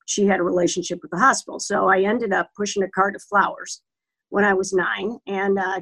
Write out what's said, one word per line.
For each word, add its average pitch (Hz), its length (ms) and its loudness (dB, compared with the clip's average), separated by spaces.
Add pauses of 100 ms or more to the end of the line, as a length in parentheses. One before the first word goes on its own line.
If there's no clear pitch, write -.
she 202 220 0
had 190 140 2
a - 20 0
relationship 175 580 0
with - 100 -18
the 170 80 -6
hospital. 233 400 2
So 190 300 0
I 190 140 4
ended 214 320 0
up 180 200 -2
pushing 202 280 -4
a 185 80 -2
cart 190 260 0
of - 60 -16
flowers - 600 -2 (460)
when 202 160 2
I 202 80 4
was 190 220 0
nine 180 420 -2 (100)
and, 196 320 0
uh, 185 240 -4